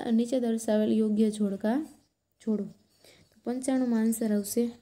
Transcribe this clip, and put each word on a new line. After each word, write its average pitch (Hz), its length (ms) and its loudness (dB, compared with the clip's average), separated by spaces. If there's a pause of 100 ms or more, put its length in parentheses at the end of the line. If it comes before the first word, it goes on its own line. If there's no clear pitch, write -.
(120)
નીચે 233 280 2
દર્શાવેલ 226 540 0
યોગ્ય 214 380 2
જોડકા 214 540 -2 (600)
જોડો. 208 180 -2 (720)
તો - 100 -20
પંચાણુંમાં 254 560 0
આન્સર 220 340 0
આવશે 233 380 0 (100)